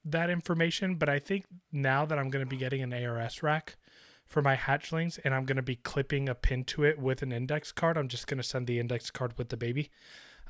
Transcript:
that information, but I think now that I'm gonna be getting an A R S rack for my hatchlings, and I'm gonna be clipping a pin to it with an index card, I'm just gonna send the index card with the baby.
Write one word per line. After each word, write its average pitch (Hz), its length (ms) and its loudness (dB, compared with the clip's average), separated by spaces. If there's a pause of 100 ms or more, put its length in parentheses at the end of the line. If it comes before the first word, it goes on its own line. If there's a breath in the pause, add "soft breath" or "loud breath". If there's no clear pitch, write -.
that 165 260 0
information, 170 680 2
but 151 120 2
I 143 100 4
think 196 260 -2 (260)
now 139 360 2
that 151 120 0
I'm 135 120 0
gonna 135 160 -2
be 131 100 -6
getting 131 260 -2
an 123 100 -4
A 123 120 -2
R 117 160 -2
S 113 220 -6
rack 156 340 0 (500 loud breath)
for - 160 2
my 135 140 6
hatchlings, 160 680 -2
and 135 100 2
I'm 131 100 0
gonna 135 180 0
be 123 140 -2
clipping 139 520 -2
a 127 60 -2
pin 127 300 2
to 151 200 0
it 151 140 4
with 131 240 0
an 135 80 -2
index 131 400 -2
card, 165 260 2
I'm 143 120 0
just 120 180 -8
gonna 135 160 -2
send 123 240 -2
the 120 140 0
index 120 320 -2
card 123 260 -4
with 120 120 -4
the 123 60 -2
baby. 120 340 -2 (580 loud breath)